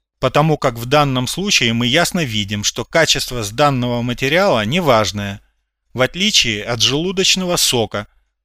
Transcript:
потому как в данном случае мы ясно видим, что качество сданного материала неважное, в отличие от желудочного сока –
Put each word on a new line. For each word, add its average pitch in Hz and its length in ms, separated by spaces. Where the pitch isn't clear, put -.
потому 147 400
как 127 160
в 117 120
данном 135 420
случае 175 440
мы 117 140
ясно 165 380
видим, 104 400
что - 200
качество 131 600
сданного 120 580
материала 131 640
неважное, 107 760
в 117 60
отличие 127 640
от 117 180
желудочного 180 760
сока – 107 520